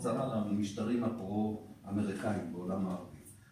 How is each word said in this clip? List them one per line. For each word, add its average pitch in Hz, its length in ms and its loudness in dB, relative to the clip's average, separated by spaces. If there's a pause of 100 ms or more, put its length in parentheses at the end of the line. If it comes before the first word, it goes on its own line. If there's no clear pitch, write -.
צרה 113 440 2
למשטרים 107 560 2
הפרו-אמריקאים 101 1500 0
בעולם 90 340 0
הערבי?" 92 300 -6 (340)